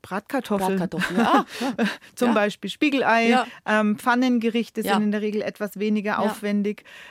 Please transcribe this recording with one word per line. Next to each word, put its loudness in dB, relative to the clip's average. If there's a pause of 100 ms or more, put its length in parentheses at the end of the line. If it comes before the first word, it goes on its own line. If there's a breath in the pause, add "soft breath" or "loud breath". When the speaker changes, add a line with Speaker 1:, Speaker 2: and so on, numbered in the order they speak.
Speaker 1:
Bratkartoffeln. -2
Speaker 2:
Bratkartoffeln, -2
ja. 2 (320 loud breath)
Speaker 1:
<laughs> -4
Zum 2
Speaker 2:
Ja. 2
Speaker 1:
Beispiel 0
Spiegelei. 2
Speaker 2:
Ja. 2 (180 loud breath)
Speaker 1:
Ähm, 2
Pfannengerichte 0
Speaker 2:
Ja. 0
Speaker 1:
sind 2
in 2
der -2
Regel -2
etwas -8
weniger 0
Speaker 2:
Ja. 0
Speaker 1:
aufwendig. -2 (280 loud breath)